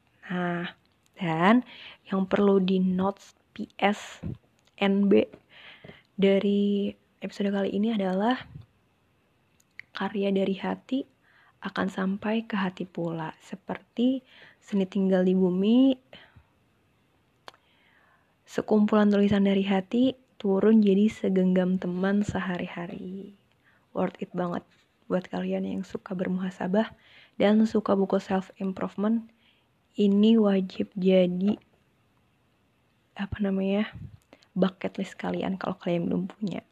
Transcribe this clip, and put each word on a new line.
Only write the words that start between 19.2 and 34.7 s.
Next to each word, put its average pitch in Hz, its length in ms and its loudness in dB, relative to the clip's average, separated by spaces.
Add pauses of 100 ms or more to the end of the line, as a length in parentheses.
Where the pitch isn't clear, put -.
dari 196 160 2
hati 202 480 0 (240)
turun 208 480 4
jadi 202 240 4
segenggam 185 720 0
teman 190 400 -2
sehari-hari. 185 1120 -8 (640)
Worth 185 240 -4
it 196 160 -10
banget 175 240 -6 (480)
buat 180 160 -4
kalian 185 400 -6
yang 190 160 -6
suka - 320 -12
bermuhasabah 185 800 -4 (480)
dan 214 240 6
suka 208 320 0
buku 196 240 0
self 185 400 -4
improvement. 196 640 -4 (760)
Ini 208 400 6
wajib 196 560 0
jadi, 185 640 2 (1600)
apa 196 240 -8
namanya, 196 480 -2 (640)
bucket 185 400 -2